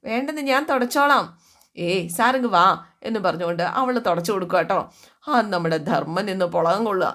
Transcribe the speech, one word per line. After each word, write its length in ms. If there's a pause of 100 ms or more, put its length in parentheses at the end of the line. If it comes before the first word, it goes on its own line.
"വേണ്ടെന്ന്, 400
ഞാൻ 220
തുടച്ചോളാം." 600 (520)
"ഏയ്, 320
സാറിങ്ങ് 400
വാ," 160 (380)
എന്ന് 160
പറഞ്ഞുകൊണ്ട് 440 (100)
അവൾ 260
തുടച്ചു 320
കൊടുക്കുക 280
കേട്ടോ. 180 (460)
ആ, 200
നമ്മുടെ 400
ധർമ്മൻ 460
ഇന്ന് 160
പുളകം 400
കൊള്ളുക. 300